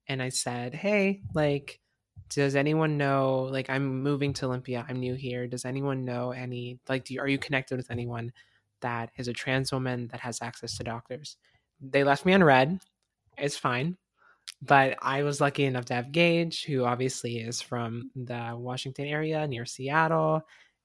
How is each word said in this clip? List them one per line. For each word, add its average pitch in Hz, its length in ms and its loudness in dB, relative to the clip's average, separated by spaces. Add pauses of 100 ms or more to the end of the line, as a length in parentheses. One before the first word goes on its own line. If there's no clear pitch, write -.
and 135 140 -4
I 127 80 -2
said, 123 460 -4
"Hey, 196 460 2 (120)
like, 143 460 0 (500)
does 139 260 2
anyone 151 420 2
know, 135 540 2
like, 131 180 -2
I'm 135 340 0
moving 139 300 2
to - 120 -4
Olympia, 127 420 -4
I'm 127 120 -6
new 127 160 -2
here. 123 320 -4
Does 123 180 -6
anyone 135 400 -2
know 123 260 -4
any, 123 560 -8
like, 131 180 -2
do 127 100 -8
you, 131 40 -4
are 139 80 -4
you 139 120 2
connected 131 380 -2
with 123 120 -6
anyone 120 420 -6 (500)
that 120 360 -4
is 123 100 -6
a 120 60 -4
trans 131 380 -2
woman 127 380 -2
that 123 100 -12
has 120 220 -8
access 117 360 -8
to - 60 -6
doctors?" 120 540 -10 (440)
They 139 220 4
left 139 220 4
me 185 80 6
on 190 100 8
red. 147 360 8 (580)
It's 143 200 -2
fine. 143 400 0 (640)
But 135 400 6
I 135 220 0
was 143 180 0
lucky 143 240 2
enough 127 200 0
to 127 100 -2
have 123 160 -2
Gage, 165 540 2
who 131 200 0
obviously 120 520 0
is 113 240 -6
from 120 540 -6
the 120 400 -6
Washington 127 500 -8
area 151 420 -2
near 120 180 -6
Seattle. 156 800 2 (420)